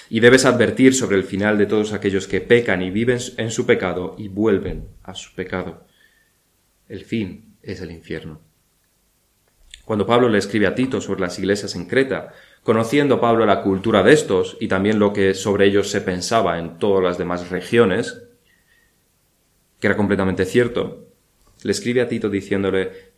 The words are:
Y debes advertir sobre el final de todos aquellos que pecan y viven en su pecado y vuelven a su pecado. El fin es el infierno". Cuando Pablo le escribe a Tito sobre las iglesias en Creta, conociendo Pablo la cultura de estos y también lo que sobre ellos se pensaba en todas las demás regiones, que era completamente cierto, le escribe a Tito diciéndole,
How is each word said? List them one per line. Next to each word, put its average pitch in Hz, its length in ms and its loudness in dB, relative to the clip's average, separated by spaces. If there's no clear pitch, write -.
Y 113 100 -2
debes 127 260 8
advertir 123 500 4
sobre 101 220 0
el 95 60 2
final 104 360 0
de 101 80 4
todos 107 260 -2
aquellos 95 340 -2
que 95 140 -2
pecan 113 400 2
y 92 80 -4
viven 117 300 0
en 113 140 -6
su 120 160 -6
pecado 90 500 -2
y 107 100 -12
vuelven 95 600 -2
a 92 100 -18
su - 220 -20
pecado. 90 500 -10
El 95 160 -16
fin 104 560 -8
es 95 200 -14
el 85 100 -12
infierno". 80 500 -14
Cuando 104 240 -2
Pablo 120 220 4
le 107 100 2
escribe 104 260 0
a 90 80 0
Tito 127 260 -2
sobre 95 220 -6
las 87 160 -6
iglesias 95 380 -4
en 87 100 -10
Creta, 127 480 -2
conociendo 120 580 0
Pablo 117 240 2
la 98 160 2
cultura 98 400 2
de 110 120 6
estos 95 460 0
y 110 80 -4
también 101 300 0
lo 101 160 2
que 98 220 2
sobre 98 320 2
ellos 101 240 2
se 101 100 -2
pensaba 90 560 0
en 85 220 -10
todas 98 240 2
las 87 160 -2
demás 87 320 -6
regiones, 101 720 0
que - 60 -2
era 104 100 2
completamente 95 500 0
cierto, - 640 -2
le 104 100 -2
escribe 120 300 -2
a 117 60 0
Tito 113 220 -4
diciéndole, 95 880 -4